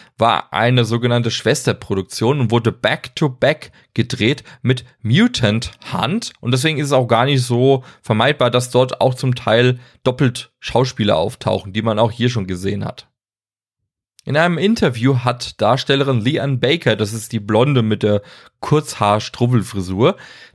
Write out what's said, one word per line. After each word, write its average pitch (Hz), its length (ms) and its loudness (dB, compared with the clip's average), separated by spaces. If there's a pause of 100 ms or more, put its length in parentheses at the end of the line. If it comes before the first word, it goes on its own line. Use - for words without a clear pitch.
(180)
war 113 340 0
eine 120 320 2
sogenannte 120 480 0
Schwesterproduktion 113 1080 -2
und 110 100 0
wurde 113 220 2
back-to-back - 1000 -2 (220)
gedreht 113 500 -2 (180)
mit 127 220 0 (180)
Mutant 120 720 0 (220)
Hunt. 131 480 -4
Und 120 100 -4
deswegen 139 260 0
ist 147 100 -2
es 139 40 -6
auch 131 160 2
gar 117 160 2
nicht 139 180 2
so 127 440 2 (160)
vermeidbar, 120 500 2
dass 123 180 0
dort 127 300 0
auch 127 160 2
zum 127 180 -2
Teil 123 460 2 (240)
doppelt 127 560 -2
Schauspieler 117 560 0
auftauchen, 98 560 -2
die 107 100 -4
man 110 160 -2
auch 110 140 2
hier 120 180 -2
schon 110 180 -4
gesehen 95 360 -6
hat. - 260 -12 (1160)
In 131 120 -2
einem 170 200 2
Interview 139 640 2
hat 123 420 -4
Darstellerin 127 600 0
Leanne 139 360 -2
Baker, 127 380 0
das 104 180 -4
ist 110 180 -12
die 113 80 -4
Blonde 117 420 2
mit 110 220 -2
der 104 180 2 (380)
Kurzhaar-Struwwelfrisur, 107 1600 0 (380)